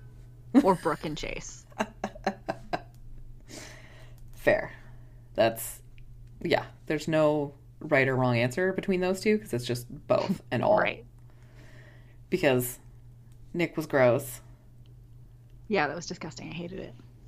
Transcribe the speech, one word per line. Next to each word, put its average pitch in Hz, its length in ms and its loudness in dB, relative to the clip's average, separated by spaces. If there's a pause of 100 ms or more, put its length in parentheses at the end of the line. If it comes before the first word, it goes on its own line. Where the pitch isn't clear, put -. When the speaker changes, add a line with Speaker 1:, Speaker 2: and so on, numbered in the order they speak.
(640)
Speaker 1:
or 185 120 6
Brooke 156 300 -2
and 151 120 -4
Chase. - 480 -12 (120)
Speaker 2:
<laughs> 214 80 0 (2500)
Fair. - 380 2 (640)
That's, - 460 0 (600)
yeah, 165 240 0 (220)
there's 156 200 -2
no 151 460 2 (260)
right 135 280 4
or 131 80 2
wrong 127 220 4
answer 185 360 2
between 190 280 0
those 185 200 0
two 214 160 4
'cause - 160 -6
it's 123 120 -2
just 120 220 -4 (200)
both - 340 2 (100)
and - 120 0
all. 104 160 6
Speaker 1:
Right. - 260 -2 (1200)
Speaker 2:
Because 135 500 2 (720)
Nick 170 240 0
was 156 80 -4
gross. 127 560 4 (1300)
Speaker 1:
Yeah, 165 200 2
that 147 80 -4
was 170 120 -10
disgusting. 160 420 -10
I 160 40 -12
hated 175 260 -10
it. - 140 -12 (340)